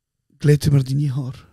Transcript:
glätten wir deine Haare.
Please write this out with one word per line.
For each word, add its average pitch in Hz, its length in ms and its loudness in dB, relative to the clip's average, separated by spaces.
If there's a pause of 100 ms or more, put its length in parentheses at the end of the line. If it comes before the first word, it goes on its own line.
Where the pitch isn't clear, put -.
(400)
glätten 147 320 2
wir 139 100 4
deine 135 320 -4
Haare. 131 240 -8 (140)